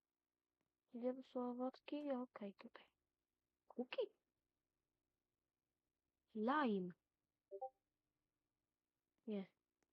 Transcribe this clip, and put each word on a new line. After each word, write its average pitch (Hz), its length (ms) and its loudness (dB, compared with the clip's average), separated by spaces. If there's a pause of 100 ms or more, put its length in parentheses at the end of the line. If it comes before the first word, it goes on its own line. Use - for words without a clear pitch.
(920)
Gdzie 247 200 0
to 262 100 -10
są 247 260 -2
owocki? 262 640 -2
Okej, 247 420 -4
tutaj. - 300 -18 (840)
Kuki? - 340 -2 (2250)
Lime. 220 580 4 (2250)
Nie. 202 180 -2 (480)